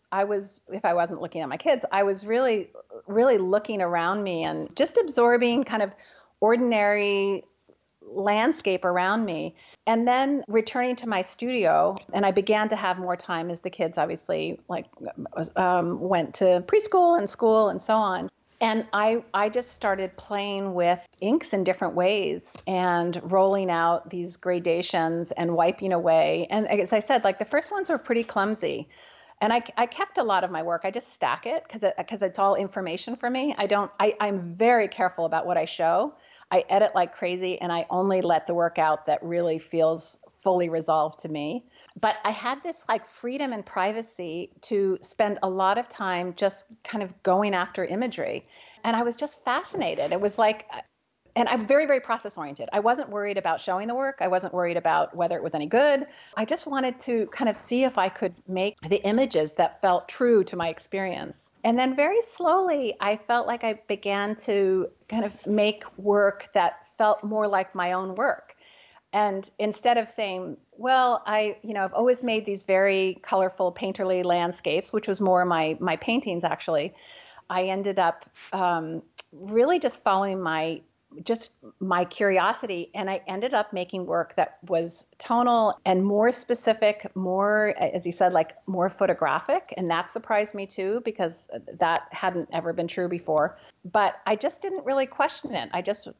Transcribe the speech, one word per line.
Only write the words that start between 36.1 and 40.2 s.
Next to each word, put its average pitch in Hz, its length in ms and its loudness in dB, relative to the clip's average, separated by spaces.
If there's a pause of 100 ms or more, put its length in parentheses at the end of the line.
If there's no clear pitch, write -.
I 185 200 2
edit 202 260 4
like 175 180 2
crazy 180 460 -4
and 175 120 -4
I 170 180 -2
only 190 320 2
let 170 260 2
the 170 60 -2
work 170 240 0
out 156 300 2
that 151 160 0
really 170 360 -2
feels 160 580 0 (120)